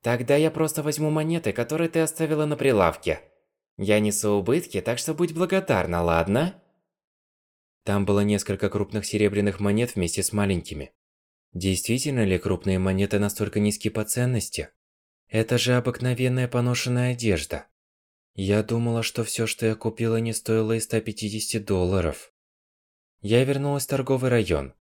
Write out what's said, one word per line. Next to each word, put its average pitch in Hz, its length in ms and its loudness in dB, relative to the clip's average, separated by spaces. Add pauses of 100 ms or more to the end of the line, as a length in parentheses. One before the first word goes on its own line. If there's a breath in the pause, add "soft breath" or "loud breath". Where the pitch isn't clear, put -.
Тогда 123 340 2
я 156 160 4
просто 156 320 -2
возьму 151 260 0
монеты, 156 420 0
которые 156 360 -2
ты 165 120 0
оставила 156 440 0
на 151 120 -2
прилавке. 101 680 2 (540)
Я 104 240 2
несу 104 300 0
убытки, 104 500 0
так 120 180 -2
что 160 160 -4
будь 165 180 0
благодарна, 160 720 0
ладно?» 95 600 2 (1200)
Там 101 200 0
было 101 160 2
несколько 104 500 0
крупных 104 340 -4
серебряных 104 540 0
монет 104 380 0
вместе 92 260 -2
с - 100 -2
маленькими. 90 600 -2 (600)
Действительно 110 720 0
ли 92 140 2
крупные 92 400 0
монеты 95 400 0
настолько 101 420 0
низки 104 280 0
по 107 160 -4
ценности? 123 640 -2 (600)
Это 110 300 0
же 123 160 2
обыкновенная 127 720 0
поношенная 123 680 0
одежда. 101 540 -2 (680)
Я 101 280 2
думала, 117 400 -2
что 113 220 -4
всё, 113 220 -2
что - 200 -2
я 110 80 2
купила, 113 440 -2
не 113 140 -2
стоило 110 400 0
и 113 80 0
ста 110 200 -2
пятидесяти 107 580 -4
долларов. 92 760 0 (880)
Я 117 240 2
вернулась 139 400 -2
в - 40 -14
торговый 131 420 0
район. 87 500 0